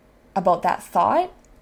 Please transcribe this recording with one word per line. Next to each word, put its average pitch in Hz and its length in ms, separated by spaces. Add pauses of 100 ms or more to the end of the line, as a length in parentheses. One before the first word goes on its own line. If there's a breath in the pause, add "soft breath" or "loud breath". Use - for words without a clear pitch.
(340)
about 175 280
that - 200
thought, 240 480 (320)